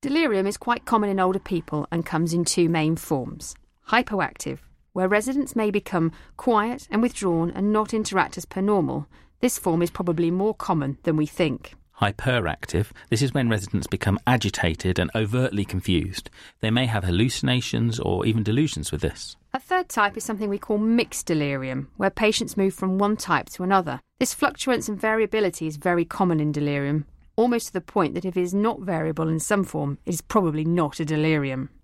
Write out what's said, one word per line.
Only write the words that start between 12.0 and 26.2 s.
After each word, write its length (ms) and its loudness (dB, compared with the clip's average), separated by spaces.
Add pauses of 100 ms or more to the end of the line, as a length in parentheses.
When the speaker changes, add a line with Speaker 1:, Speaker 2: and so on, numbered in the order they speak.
Speaker 2:
this 120 2
is 120 0
when 160 2
residents 380 -2
become 380 0
agitated 760 0
and 140 2
overtly 520 0
confused. 640 -2 (320)
They 100 0
may 140 2
have 180 -2
hallucinations 960 0
or 260 0
even 160 2
delusions 520 -2
with 80 -4
this. 340 -6 (180)
Speaker 1:
A 60 -4
third 300 -2
type 260 0
is 80 -8
something 260 -4
we 100 -2
call 180 -2
mixed 480 0
delirium, 720 -2
where 120 2
patients 460 0
move 180 2
from 240 -2
one 200 2
type 320 -2
to 140 -8
another. 360 2 (180)
This 160 0
fluctuance 540 0
and 120 -6
variability 680 0
is 80 -6
very 300 2
common 340 2